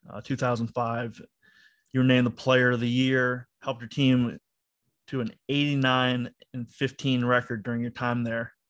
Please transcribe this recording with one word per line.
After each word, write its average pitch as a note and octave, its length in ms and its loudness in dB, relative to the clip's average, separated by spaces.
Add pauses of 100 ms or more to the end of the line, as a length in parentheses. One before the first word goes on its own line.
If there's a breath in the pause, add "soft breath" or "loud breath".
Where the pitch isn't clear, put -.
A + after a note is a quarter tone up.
(120)
uh, F2 80 -12
two - 160 -6
thousand A#2+ 320 -2
five. A#2 500 -6 (760 soft breath)
You C3 80 0
were B2+ 40 4
named B2+ 220 6
the A#2+ 60 2
Player B2+ 400 2
of A#2+ 80 0
the A#2+ 80 0
Year, B2+ 580 0 (160)
helped B2+ 180 -8
your A#2 80 -14
team B2+ 500 2 (680)
to C3+ 140 -6
an A2+ 100 -6 (180)
eighty-nine C3 840 0 (220)
and A#2+ 160 -10
fifteen C3 560 -2
record A#2+ 380 0
during A#2 180 -4
your A#2+ 120 -6
time A#2+ 320 -4
there, A#2 280 -6 (180)